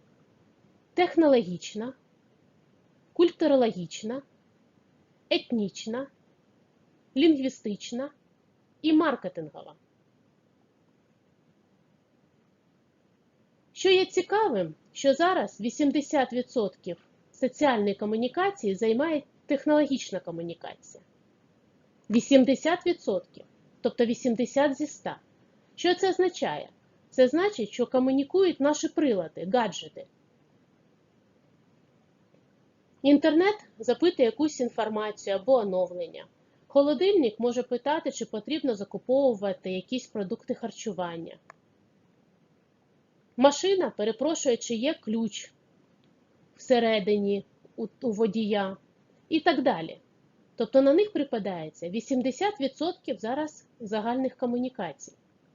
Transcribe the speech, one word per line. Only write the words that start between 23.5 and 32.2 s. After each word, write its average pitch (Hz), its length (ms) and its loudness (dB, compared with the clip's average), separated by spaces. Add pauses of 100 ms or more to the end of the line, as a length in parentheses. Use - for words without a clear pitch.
тобто 233 260 0
вісімдесят 247 680 0
зі 302 80 -4
ста. - 360 -12 (540)
Що 359 200 0
це 370 160 0
означає? 349 580 -2 (420)
Це 254 180 4
значить, 330 420 -2
що 240 160 -4
комунікують 277 760 0
наші 294 280 0
прилади, 190 640 -2
гаджети. 208 520 -4 (3000)